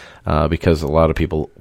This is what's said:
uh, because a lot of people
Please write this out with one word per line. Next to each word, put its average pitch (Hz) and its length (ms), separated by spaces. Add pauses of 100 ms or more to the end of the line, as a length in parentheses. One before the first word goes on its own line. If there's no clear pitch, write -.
(260)
uh, 76 220
because 80 340
a 73 60
lot 80 220
of 78 60
people 78 340 (100)